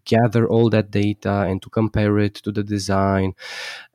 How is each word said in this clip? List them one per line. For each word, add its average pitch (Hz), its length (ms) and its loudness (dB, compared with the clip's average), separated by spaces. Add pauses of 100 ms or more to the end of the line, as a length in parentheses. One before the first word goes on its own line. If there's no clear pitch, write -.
gather 113 420 2
all 113 240 2
that 104 220 0
data 101 560 -2
and 95 140 -4
to - 80 -20
compare 104 500 0
it 104 160 0
to - 160 -8
the 104 120 -4
design. 98 680 0 (600)